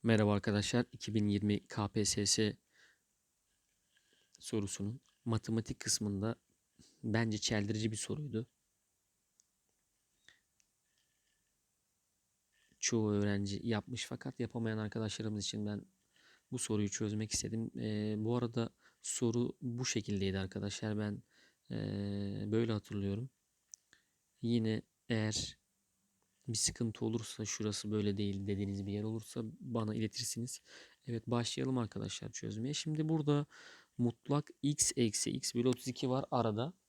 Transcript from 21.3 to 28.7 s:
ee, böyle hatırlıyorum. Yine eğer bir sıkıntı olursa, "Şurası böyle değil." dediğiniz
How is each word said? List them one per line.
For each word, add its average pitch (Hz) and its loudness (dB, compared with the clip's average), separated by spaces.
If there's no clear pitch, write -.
ee, 101 -4
böyle 113 4
hatırlıyorum. 104 -2
Yine 113 2
eğer 110 0
bir 113 -2
sıkıntı - -2
olursa, 113 -2
"Şurası 107 -2
böyle 104 2
değil." 98 0
dediğiniz 98 -2